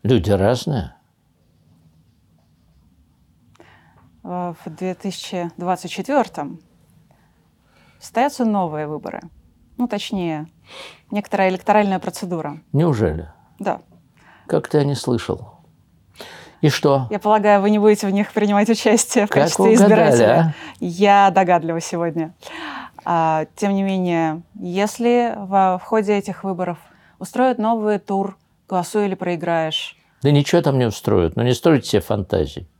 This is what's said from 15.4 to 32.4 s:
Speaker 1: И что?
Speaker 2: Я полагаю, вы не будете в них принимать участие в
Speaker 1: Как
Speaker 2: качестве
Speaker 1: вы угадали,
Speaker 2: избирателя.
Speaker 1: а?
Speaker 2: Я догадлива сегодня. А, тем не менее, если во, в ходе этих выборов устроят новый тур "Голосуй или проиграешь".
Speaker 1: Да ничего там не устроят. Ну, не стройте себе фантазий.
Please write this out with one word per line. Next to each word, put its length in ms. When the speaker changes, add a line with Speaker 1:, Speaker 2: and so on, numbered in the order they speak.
Speaker 1:
И 80
что? 400
Speaker 2:
Я 80
полагаю, 420
вы 120
не 80
будете 260
в 60
них 220
принимать 360
участие 560
в 40
Speaker 1:
Как 140
Speaker 2:
качестве 220
Speaker 1:
вы 80
угадали, 400
Speaker 2:
избирателя. 260
Speaker 1:
а? 140
Speaker 2:
Я 520
догадлива 500
сегодня. 540
А, 520
тем 180
не 80
менее, 600
если 840
во, 420
в 40
ходе 300
этих 300
выборов 340
устроят 400
новый 400
тур 400
"Голосуй 380
или 80
проиграешь". 840
Speaker 1:
Да 80
ничего 320
там 160
не 80
устроят. 500
Ну, 60
не 120
стройте 360
себе 120
фантазий. 640